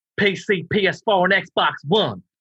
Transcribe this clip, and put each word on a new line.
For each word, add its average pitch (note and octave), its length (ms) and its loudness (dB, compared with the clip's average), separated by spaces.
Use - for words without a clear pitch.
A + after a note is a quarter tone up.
P G3 180 0
C, F3+ 360 -2
P G3 160 2
S E3 160 -4
four, F#3+ 220 2
and F#3 80 2
Xbox F3 400 0
One, C#3+ 380 0